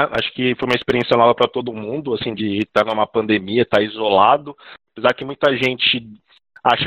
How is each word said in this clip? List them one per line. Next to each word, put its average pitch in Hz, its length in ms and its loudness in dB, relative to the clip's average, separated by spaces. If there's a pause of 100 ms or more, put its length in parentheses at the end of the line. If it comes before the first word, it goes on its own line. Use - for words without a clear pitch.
(120)
Acho 117 220 -4
que 127 220 -2
foi 131 120 -6
uma 123 80 0
experiência 120 420 0
nova 120 180 6
pra 120 120 2
todo 123 260 -6
mundo, 120 400 -8
assim, 110 200 -6
de 101 260 -2
estar 107 260 0
numa 107 220 0
pandemia, 107 560 0
estar 104 200 2
isolado. 110 720 2 (380)
Apesar 123 200 0
que - 120 -8
muita 139 320 0
gente 127 460 -2 (600)
acha 120 240 2